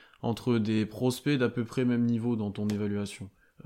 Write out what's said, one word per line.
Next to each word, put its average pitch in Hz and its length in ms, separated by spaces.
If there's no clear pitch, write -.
entre 120 360
des 110 280
prospects 127 520
d'à 123 100
peu 117 160
près 127 200
même 120 220
niveau 117 300
dans 104 160
ton 104 160
évaluation. 101 600